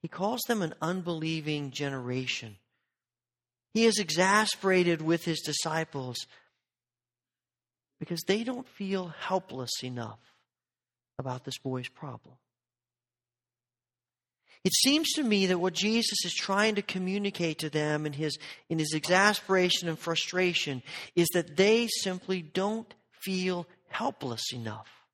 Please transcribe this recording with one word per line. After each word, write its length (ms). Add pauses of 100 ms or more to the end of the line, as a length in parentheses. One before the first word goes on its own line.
He 60
calls 400
them 140
an 180
unbelieving 880
generation. 840 (1160)
He 100
is 140
exasperated 1040
with 220
his 160
disciples 760 (1800)
because 280
they 160
don't 240
feel 540
helpless 600
enough 360 (1000)
about 260
this 140
boy's 300
problem. 460 (2250)
It 100
seems 380
to 100
me 240
that 140
what 140
Jesus 500
is 100
trying 400
to 80
communicate 800
to 100
them 340
in 80
his, 260 (300)
in 100
his 160
exasperation 960
and 100
frustration 840 (320)
is 200
that 220
they 320
simply 540
don't 500 (300)
feel 440 (220)
helpless 640
enough 360 (240)